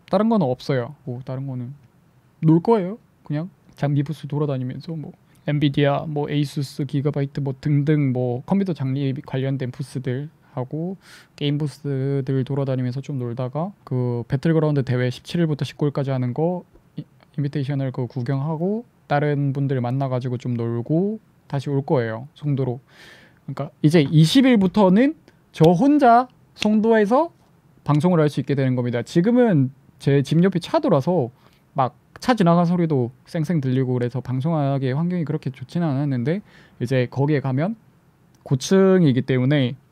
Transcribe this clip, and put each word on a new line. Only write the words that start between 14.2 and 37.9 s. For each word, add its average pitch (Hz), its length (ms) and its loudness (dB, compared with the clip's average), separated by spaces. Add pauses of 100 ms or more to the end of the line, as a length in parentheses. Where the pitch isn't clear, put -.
배틀그라운드 151 540 0
대회 123 300 0
십칠 - 300 -6
일부터 151 220 -2
십구 - 220 -4
일까지 139 240 -2
하는 127 240 -2
거 170 300 -4 (320)
이-, - 80 -12 (340)
인비테이셔널 139 540 -4
그거 123 160 -6
구경하고 151 760 -4 (220)
다른 143 480 0
분들 139 260 -2
만나가지고 127 580 -4
좀 120 180 -6
놀고 135 640 -2 (260)
다시 143 240 -6
올 139 160 -2
거예요, 120 480 -2
송도로. 135 460 -4 (640)
그러니까 143 240 -10 (140)
이제 160 180 6
이십 160 460 4
일부터는 208 640 4 (380)
저 160 180 6
혼자 254 580 6 (280)
송도에서 220 760 2 (520)
방송을 160 360 2
할 151 100 4
수 147 100 -6
있게 139 160 -2
되는 131 200 2
겁니다. 120 280 -2
지금은 180 680 4 (280)
제 143 240 2
집 160 200 2
옆이 185 160 2
차도라서 170 680 0 (440)
막 - 340 -4 (120)
차 - 140 2
지나가는 175 320 4
소리도 160 460 0 (140)
쌩쌩 165 360 -2
들리고 127 320 0
그래서 123 280 -4
방송하기에 135 720 -2
환경이 170 300 -2
그렇게 156 280 -6
좋지는 170 360 -6
않았는데 143 540 -2 (400)
이제 127 300 0
거기에 143 300 0
가면 139 340 -2 (680)